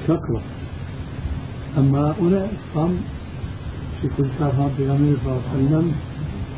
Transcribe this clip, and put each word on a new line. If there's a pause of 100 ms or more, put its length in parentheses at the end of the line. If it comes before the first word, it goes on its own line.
شكرا. (1400)
أما
هنا (260)
فهم (1040)
في
كل (100)
شهر
في
غمير
صلى
الله (100)
عليه
وسلم: (640)